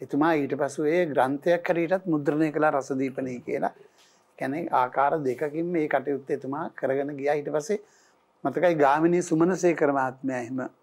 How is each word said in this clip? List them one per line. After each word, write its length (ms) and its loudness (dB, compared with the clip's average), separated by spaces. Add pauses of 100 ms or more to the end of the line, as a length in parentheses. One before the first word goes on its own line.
එතුමා 320 0
ඊට 220 0
පසු 300 -4
ඒ 200 2
ග්‍රන්ථයක් 600 0
හැටියටත් 400 0
මුද්‍රණය 460 0
කළා 200 2
රසදීපනය 680 -4
කියලා. 340 -4 (640)
කියන්නේ 320 -4
ආකාර 460 2
දෙකකින් 480 -2
මේ 220 0
කටයුත්ත 420 -2
එතුමා 420 -6
කරගෙන 420 -2
ගියා. 220 0
ඊට 160 -4
පස්සේ 280 -2 (640)
මතකයි 320 2
ගාමිණී 460 4
සුමනසේකර 720 2
මහත්මයා 480 -2
එහෙම 200 -6 (240)